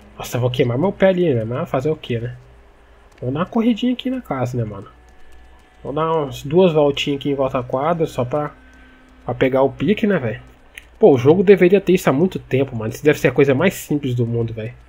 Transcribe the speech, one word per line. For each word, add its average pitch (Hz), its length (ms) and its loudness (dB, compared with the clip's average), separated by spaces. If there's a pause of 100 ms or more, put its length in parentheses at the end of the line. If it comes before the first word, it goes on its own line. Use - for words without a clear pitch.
(160)
Nossa, - 200 -8
eu 120 40 -2
vou 123 80 0
queimar 123 300 0
meu 185 140 0
pé 196 160 2
ali, 175 260 2
né? 113 100 -2
Mas 127 240 -6
fazer 143 220 -2
o 156 60 -2
quê, 117 240 -8
né? 120 160 -10 (840)
Vou 127 120 -6
dar 147 80 -4
uma 180 60 -2
corridinha 240 460 0
aqui 247 160 -8
na 262 120 -6
casa, 127 360 -6
né, 117 60 -2
mano? 104 240 -10 (960)
Vou 131 100 -10
dar 156 200 -2
umas 139 320 -4
duas 170 280 2
voltinhas 147 460 0
aqui 143 120 -4
em 139 40 0
volta 135 240 -2
à 123 60 -4
quadra, 151 420 -2
só - 180 -6
pra, 147 280 -6 (720)
pra 120 100 -6
pegar 131 280 2
o 131 100 2
pique, 180 340 0
né, 202 140 2
velho? 117 200 -6 (560)
Pô, 202 160 6
o 131 60 4
jogo 151 240 4
deveria 185 380 6
ter 180 140 2
isso - 140 0
há 151 40 4
muito 165 260 0
tempo, 127 380 -2
mano. 110 160 -6
Isso - 100 -14
deve 147 160 4
ser - 80 2
a 131 60 2
coisa 135 200 4
mais 165 220 0
simples 143 400 -4
do 120 100 -2
mundo, 117 300 -4
velho. 110 180 -10 (160)